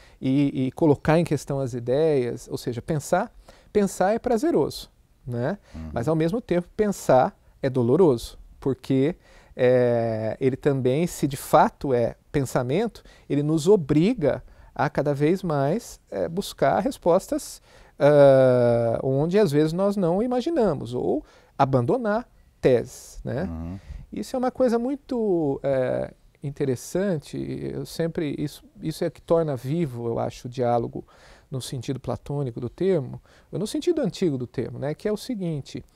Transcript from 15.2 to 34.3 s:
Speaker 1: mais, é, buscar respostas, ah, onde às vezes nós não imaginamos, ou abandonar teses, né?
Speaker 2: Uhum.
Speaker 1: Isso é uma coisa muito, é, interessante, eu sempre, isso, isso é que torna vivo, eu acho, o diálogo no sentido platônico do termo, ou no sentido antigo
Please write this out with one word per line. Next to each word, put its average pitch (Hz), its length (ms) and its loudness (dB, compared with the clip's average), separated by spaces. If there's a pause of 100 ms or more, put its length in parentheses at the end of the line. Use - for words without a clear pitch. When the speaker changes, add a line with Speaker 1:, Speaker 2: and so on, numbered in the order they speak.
Speaker 1:
mais, 156 560 -2 (100)
é, 165 200 -4
buscar 170 500 -2
respostas, 196 840 -2 (380)
ah, 127 1040 6
onde 147 360 0
às 185 120 2
vezes 156 220 2
nós 196 240 0
não 185 240 0
imaginamos, 233 720 -2
ou 185 300 -2 (340)
abandonar 202 720 0 (340)
teses, - 600 0
né? 131 200 -6
Speaker 2:
Uhum. 85 360 -8 (320)
Speaker 1:
Isso - 240 -8
é 254 40 -4
uma 247 120 -2
coisa 233 280 2
muito, 220 840 -2
é, 127 500 -2 (300)
interessante, 143 920 -4 (360)
eu 139 120 -8
sempre, 165 520 -4
isso, - 260 -8 (180)
isso 160 220 -6
é 165 60 -2
que - 120 -12
torna 160 340 0
vivo, 127 520 -4
eu 120 120 -2
acho, 120 280 -6
o - 20 -12
diálogo 120 560 -2 (440)
no 127 120 -8
sentido 127 380 -8
platônico 131 600 -8
do 123 100 -6
termo, 143 520 -2 (300)
ou - 80 -6
no 202 80 -4
sentido 320 340 -2
antigo 170 360 -2